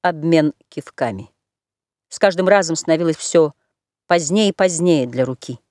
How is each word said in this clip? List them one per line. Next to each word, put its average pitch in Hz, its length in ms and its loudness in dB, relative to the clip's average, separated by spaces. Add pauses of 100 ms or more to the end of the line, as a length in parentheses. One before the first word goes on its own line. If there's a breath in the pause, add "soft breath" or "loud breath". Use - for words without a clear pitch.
Обмен 160 500 0 (160)
кивками. 113 600 -8 (760)
С - 100 -18
каждым 185 280 2
разом 185 280 2
становилось 160 420 0
все 156 360 0 (520)
позднее 175 440 0
и 180 40 -4
позднее 170 540 0
для 127 180 -2
руки. 127 340 -12 (120)